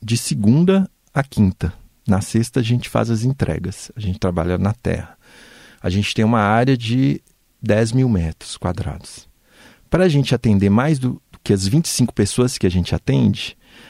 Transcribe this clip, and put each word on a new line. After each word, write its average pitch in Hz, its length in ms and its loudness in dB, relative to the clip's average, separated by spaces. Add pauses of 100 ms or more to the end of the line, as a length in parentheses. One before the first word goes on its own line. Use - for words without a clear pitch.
de 110 140 -2
segunda 156 760 2 (220)
a 139 100 0
quinta. 92 500 0 (360)
Na 98 120 2
sexta 113 400 -2
a - 20 2
gente 120 260 -2
faz 113 220 -2
as 113 140 -2
entregas, - 720 -4
a 113 60 -12
gente 92 180 -4
trabalha 90 400 -2
na 98 140 0
terra. 85 440 -6 (680)
A 90 80 -4
gente 98 240 -2
tem 113 100 0
uma 113 160 2
área 117 360 2
de 123 440 -2 (420)
dez 110 300 2
mil 131 160 2
metros 85 480 -2
quadrados. - 720 -8 (600)
Pra 180 200 2
gente 143 260 2
atender 101 360 2
mais 135 280 2
do, 127 320 -6
do - 120 -20
que - 100 2
as 95 160 0
vinte 147 180 2
e - 40 -6
cinco - 220 0
pessoas 123 460 0
que - 80 0
a 92 40 2
gente 87 240 0
atende, 120 600 0 (340)